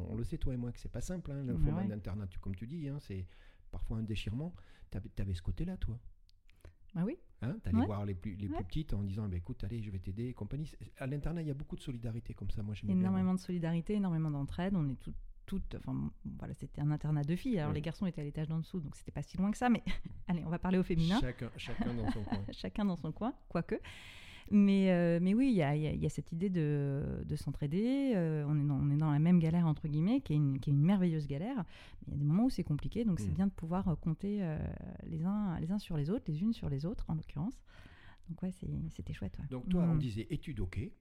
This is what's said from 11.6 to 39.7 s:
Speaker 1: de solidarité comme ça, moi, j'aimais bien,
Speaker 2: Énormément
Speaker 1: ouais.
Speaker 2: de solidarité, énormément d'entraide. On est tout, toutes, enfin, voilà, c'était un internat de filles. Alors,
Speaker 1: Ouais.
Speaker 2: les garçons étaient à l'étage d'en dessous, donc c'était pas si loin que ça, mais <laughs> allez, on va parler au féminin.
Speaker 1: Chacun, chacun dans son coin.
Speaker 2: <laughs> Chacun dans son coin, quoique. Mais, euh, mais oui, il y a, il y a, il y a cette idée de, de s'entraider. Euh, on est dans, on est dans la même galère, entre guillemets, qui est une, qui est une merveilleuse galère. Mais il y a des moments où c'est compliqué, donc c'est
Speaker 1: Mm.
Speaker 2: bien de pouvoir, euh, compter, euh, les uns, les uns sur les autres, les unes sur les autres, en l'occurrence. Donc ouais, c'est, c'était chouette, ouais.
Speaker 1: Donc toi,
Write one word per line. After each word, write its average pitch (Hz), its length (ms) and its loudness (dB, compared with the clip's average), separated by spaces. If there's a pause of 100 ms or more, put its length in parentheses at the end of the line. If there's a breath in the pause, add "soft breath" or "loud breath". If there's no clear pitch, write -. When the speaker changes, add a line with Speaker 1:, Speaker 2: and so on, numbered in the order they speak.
Speaker 1:
de - 60 -12
solidarité 117 520 -6
comme 101 160 -2
ça, 110 120 -2
moi, 104 120 -4
j'aimais 202 200 0
bien, 185 80 4
Speaker 2:
Énormément 185 300 2
Speaker 1:
ouais. 185 40 2
Speaker 2:
de 185 40 -4
solidarité, 170 540 -2
énormément 165 360 2
d'entraide. 156 440 -2
On 151 140 2
est 127 100 -2
tout, - 140 -10 (320)
toutes, - 320 -4
enfin, 135 340 -4 (280)
voilà, - 160 -8
c'était - 260 -10
un 147 100 2
internat 151 320 0
de 160 140 0
filles. 226 220 0
Alors, 147 120 0
Speaker 1:
Ouais. 147 60 0
Speaker 2:
les 147 60 -2
garçons 165 240 -4
étaient 165 160 -4
à - 20 -4
l'étage 147 240 -4
d'en 160 100 -2
dessous, 165 220 -4
donc 143 160 -8
c'était - 160 -14
pas 147 100 -6
si - 140 -12
loin 196 160 2
que - 60 -10
ça, 247 100 4
mais 226 160 4
<laughs> - 420 -2
allez, 175 200 0
on 160 40 -2
va 170 80 0
parler 185 200 4
au 185 40 6
féminin. 180 380 4
Speaker 1:
Chacun, - 380 -2
chacun - 360 -2
dans - 160 0
son 226 140 -2
coin. 196 220 -2
Speaker 2:
<laughs> - 60 -6
Chacun 196 340 -2
dans 180 100 2
son 156 160 -4
coin, 226 220 -2 (160)
quoique. 175 280 0 (720 loud breath)
Mais, 196 420 8
euh, 170 280 6
mais 185 140 4
oui, 269 160 6
il 220 60 6
y 170 60 6
a, 143 140 4
il 156 60 2
y 151 40 2
a, 151 60 0
il 147 80 -2
y 151 60 2
a - 20 2
cette - 240 -6
idée 170 160 0
de, 147 760 0
de 151 140 -2
s'entraider. 226 760 0
Euh, 156 340 2
on 151 100 4
est 143 60 4
dans, 143 160 4
on 143 100 4
est 143 60 6
dans 151 140 4
la 143 80 6
même 170 220 8
galère, 165 260 4
entre 151 220 2
guillemets, 175 340 2
qui - 100 -2
est 151 40 4
une, 139 220 4
qui - 120 -2
est - 20 4
une 143 80 6
merveilleuse 165 460 4
galère. 185 400 -4 (400 loud breath)
Mais - 0 -
il - 60 -8
y - 20 -4
a 143 40 -2
des 143 60 2
moments 180 220 6
où - 40 4
c'est 170 140 0
compliqué, 151 400 -2
donc 175 160 2
c'est 101 80 -2
Speaker 1:
Mm. 90 60 0
Speaker 2:
bien 190 140 4
de 190 40 0
pouvoir, 180 360 -2
euh, 160 60 2
compter, 190 480 -2
euh, 156 140 0 (460)
les 160 240 -6
uns, 202 340 0
les 160 100 -2
uns 208 80 0
sur 165 200 -2
les 143 100 0
autres, 233 200 -2
les 151 120 -2
unes 220 140 2
sur 160 160 -4
les 139 160 -2
autres, 233 240 -4
en 160 40 0
l'occurrence. 156 460 -4 (720 loud breath)
Donc 165 120 -10
ouais, 185 100 -2
c'est, 175 180 -8 (180)
c'était - 240 -8
chouette, 185 260 -8
ouais. 165 120 -6
Speaker 1:
Donc 127 180 -6
toi, 180 140 4